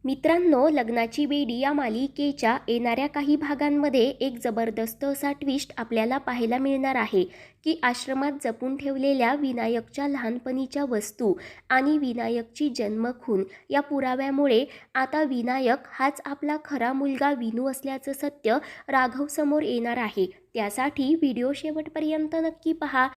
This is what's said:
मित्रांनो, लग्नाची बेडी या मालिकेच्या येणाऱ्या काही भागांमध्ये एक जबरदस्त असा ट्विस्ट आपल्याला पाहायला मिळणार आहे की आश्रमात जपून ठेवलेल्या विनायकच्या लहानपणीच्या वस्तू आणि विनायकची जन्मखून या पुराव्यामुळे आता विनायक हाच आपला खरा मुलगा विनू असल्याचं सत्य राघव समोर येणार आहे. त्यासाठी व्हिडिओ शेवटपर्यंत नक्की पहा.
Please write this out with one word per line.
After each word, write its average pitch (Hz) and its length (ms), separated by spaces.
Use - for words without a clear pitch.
मित्रांनो, 311 640
लग्नाची 233 560
बेडी 262 340
या 269 140
मालिकेच्या 269 840
येणाऱ्या 233 400
काही 294 280
भागांमध्ये 294 680
एक 247 240
जबरदस्त 226 600
असा 277 280
ट्विस्ट 277 460
आपल्याला 233 400
पाहायला 247 400
मिळणार 269 380
आहे 214 280
की 320 200
आश्रमात 262 600
जपून 254 340
ठेवलेल्या 269 580
विनायकच्या 240 720
लहानपणीच्या 254 840
वस्तू 214 440
आणि 269 280
विनायकची 233 800
जन्मखून 220 640
या 285 120
पुराव्यामुळे 269 840
आता 262 280
विनायक 254 680
हाच 285 340
आपला 294 400
खरा 247 280
मुलगा 277 380
विनू 240 380
असल्याचं 269 440
सत्य 277 440
राघव 262 400
समोर 302 360
येणार 240 340
आहे. 202 280
त्यासाठी 262 640
व्हिडिओ 262 380
शेवटपर्यंत 311 840
नक्की 320 380
पहा. 262 440